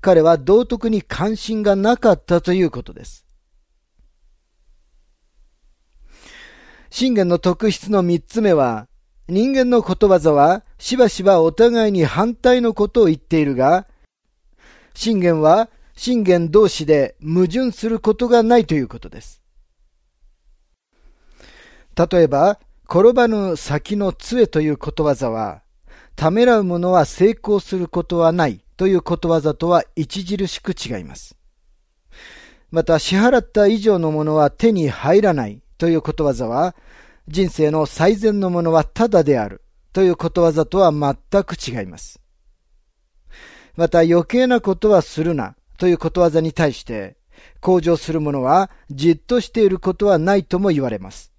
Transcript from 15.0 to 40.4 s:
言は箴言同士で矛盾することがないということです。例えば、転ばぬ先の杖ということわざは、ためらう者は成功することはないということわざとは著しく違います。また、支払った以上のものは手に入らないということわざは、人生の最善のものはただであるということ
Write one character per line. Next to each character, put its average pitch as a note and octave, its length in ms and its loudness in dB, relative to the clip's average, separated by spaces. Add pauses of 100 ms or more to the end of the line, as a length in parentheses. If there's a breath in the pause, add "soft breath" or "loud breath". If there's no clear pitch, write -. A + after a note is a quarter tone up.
言 E3+ 200 2
は F3+ 280 4 (260)
箴 A#3+ 280 -2
言 F3 280 2
同 G#3 160 6
士 D#3 200 -4
で D3 360 2
矛 E3+ 240 0
盾 A#3 260 -4
す - 160 -8
る A3+ 120 -4
こ G#3+ 140 0
と A#3+ 140 -4
が A#3+ 140 4
な A#3 160 4
い F#3+ 80 0
と D#3+ 80 -2
い D3 60 -2
う B2 80 -6
こ - 100 -18
と F2+ 100 -20
で - 120 -20
す。 - 220 -20 (2500 soft breath)
例 E3+ 260 2
え D#3+ 40 4
ば、 D3+ 320 0 (300)
転 G#3 240 4
ば A#3+ 160 2
ぬ G3 300 -4
先 D3+ 400 -6
の G3 160 -2
杖 A#3+ 320 -2
と D#3 160 -2
い D3+ 80 -2
う C#3+ 80 -4
こ - 140 -10
と D#3+ 120 -4
わ D3 100 2
ざ B2 160 -6
は、 G#2+ 320 -8 (540 soft breath)
た D#3+ 140 0
め A3+ 160 2
ら A#3 120 4
う G3+ 60 -2
者 F3 260 -2
は F3 140 4
成 G#3+ 340 0
功 G3+ 220 -2
す - 160 -8
る F3 100 -6
こ E3+ 160 -6
と F3 140 -6
は E3 160 2
な E3+ 140 0
い G2+ 180 -8 (140)
と F#3 80 -2
い F#3+ 80 2
う F3 80 0
こ F3 160 -6
と F3 100 -6
わ E3 140 0
ざ D3+ 120 -2
と E3 140 -6
は F3 160 2 (140)
著 F#3 480 -6
し - 140 -12
く F#3+ 120 -10
違 - 280 -12
い E2+ 40 -16
ま C#2 120 -18
す。 - 200 -20 (1300 loud breath)
ま D#3+ 140 -2
た、 E3 140 2
支 F#3 180 -2
払 A#3+ 260 2
っ - 0 -
た G#3 240 0
以 A3 120 2
上 G3+ 200 0
の D#3+ 120 -2
も D3+ 140 -4
の D3+ 120 -2
は D3 140 2
手 A3+ 220 0
に E3 160 0
入 D#3+ 320 0
ら G3 140 2
な A#2+ 140 -6
い G#2 120 -18 (160)
と E3 120 -2
い E3 80 2
う D3+ 60 -2
こ D#3 120 -8
と D#3+ 100 -4
わ C#3+ 80 0
ざ A#2 160 -6
は、 D3 260 -2 (540 soft breath)
人 E3 220 -2
生 D3+ 200 0
の D#3 140 0
最 F3+ 320 0
善 G#3 240 -2
の F#3+ 80 -2
も F3 140 -2
の E3 100 0
は D#3+ 120 2
た - 240 -2
だ G3 140 4
で C#3 160 2
あ G#2+ 80 -4
る F#2+ 160 -16 (300)
と F#3+ 100 0
い F#3+ 60 4
う E3+ 80 0
こ E3 140 -6
と F3 120 0